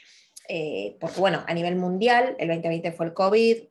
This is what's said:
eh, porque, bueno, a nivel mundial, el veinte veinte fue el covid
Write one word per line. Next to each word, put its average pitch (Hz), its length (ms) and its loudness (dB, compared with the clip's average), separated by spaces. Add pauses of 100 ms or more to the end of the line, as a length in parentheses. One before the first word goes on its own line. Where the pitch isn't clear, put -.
(480)
eh, 151 520 -6
porque, 165 200 -8
bueno, 180 260 2
a - 80 -4
nivel 175 220 -2
mundial, 220 640 2
el - 80 -2
veinte 165 220 -2
veinte 165 240 -4
fue 165 140 -4
el 165 60 -8
covid 226 580 4